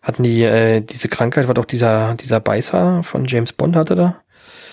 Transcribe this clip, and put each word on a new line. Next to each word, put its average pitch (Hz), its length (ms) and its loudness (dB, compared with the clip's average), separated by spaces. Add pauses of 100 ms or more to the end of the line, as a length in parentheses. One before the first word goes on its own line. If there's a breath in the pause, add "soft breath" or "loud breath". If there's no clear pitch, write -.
hatten - 180 -6
die, 117 220 2
äh, 113 380 2
diese - 280 -8
Krankheit, 123 380 0
war 127 80 2
doch 127 100 -2
dieser, 113 480 0
dieser 117 260 -2
Beißer 175 640 0
von - 240 -4
James 120 260 -2
Bond 160 240 0
hatte 165 200 2
da? 175 260 0 (520 loud breath)